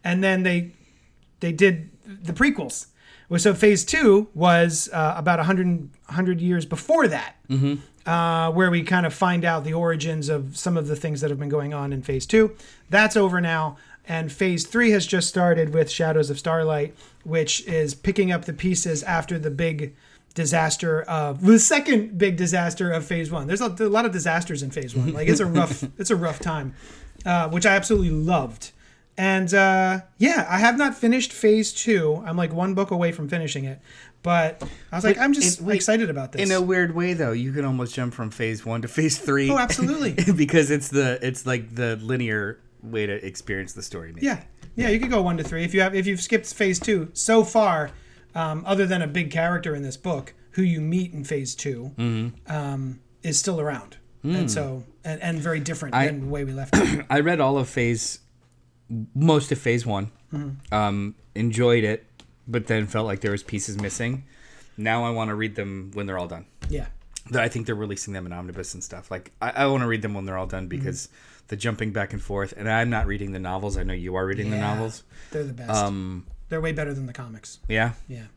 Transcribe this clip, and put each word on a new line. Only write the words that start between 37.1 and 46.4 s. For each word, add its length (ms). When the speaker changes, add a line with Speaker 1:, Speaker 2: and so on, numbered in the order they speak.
Speaker 2:
though, 180
you 200
can 120
almost 300
jump 180
from 180
phase 360
one 160
to 60
phase 300
three. 320
Speaker 1:
Oh, 60
absolutely. 680
Speaker 2:
<laughs> 100
Because 360
it's 180
the, 340
it's, 240
like, 280
the 220
linear 600
way 240
to 180
experience 480
the 100
story, 300
maybe. 140
Speaker 1:
Yeah. 160
Yeah, 140
you 100
could 120
go 120
one 140
to 80
three. 180
If 120
you 60
have, 140
if 140
you've 120
skipped 320